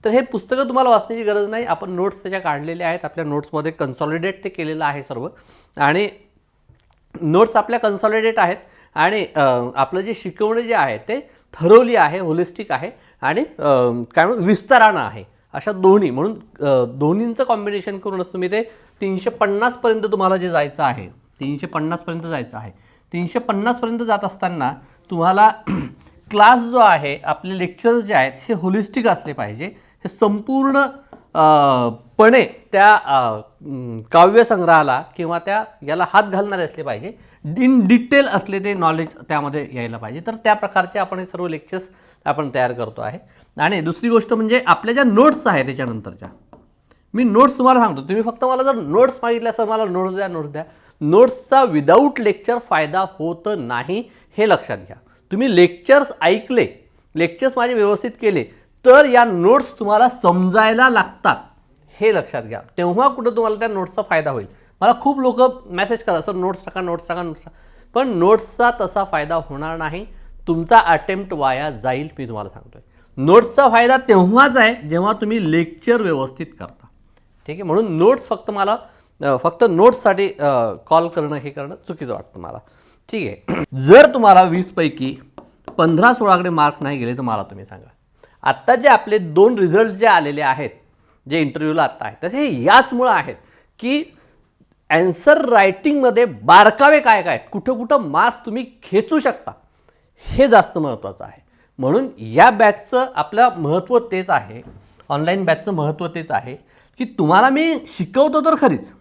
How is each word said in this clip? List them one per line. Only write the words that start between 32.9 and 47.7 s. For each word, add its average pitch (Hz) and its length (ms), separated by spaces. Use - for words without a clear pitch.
अ, 127 440
अं, 123 640
काव्यसंग्रहाला 170 1040
किंवा 170 220
त्या 202 260
याला 165 260
हात 208 100
घालणारे 196 400
असले 156 200
पाहिजे, 135 300
in 247 340
detail 247 460
असले 196 320
ते 202 160
नॉलेज 160 340
त्यामध्ये 147 460
यायला 117 220
पाहिजे. 113 300
तर 220 80
त्या 220 200
प्रकारचे 196 440
आपण 185 200
हे 185 80
सर्व 180 220
लेक्चर्स 185 420
आपण 147 300
तयार 127 180
करतो 117 280
आहे. 113 180
आणि 175 200
दुसरी 165 280
गोष्ट 226 240
म्हणजे 220 340
आपल्या 208 280
ज्या 277 100
नोट्स 254 420
आहेत 156 180
त्याच्यानंतरच्या, 117 640
मी 240 100
नोट्स 247 340
तुम्हाला 254 220